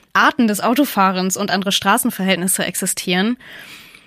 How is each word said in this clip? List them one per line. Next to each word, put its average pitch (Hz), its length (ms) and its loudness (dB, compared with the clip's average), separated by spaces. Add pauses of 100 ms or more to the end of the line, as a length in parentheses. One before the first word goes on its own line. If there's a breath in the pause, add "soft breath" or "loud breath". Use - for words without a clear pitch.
(140 loud breath)
Arten 233 340 4
des 208 120 -2
Autofahrens 190 760 0
und 196 140 -2
andere 190 200 0
Straßenverhältnisse 190 920 0
existieren. 190 720 -2 (680 loud breath)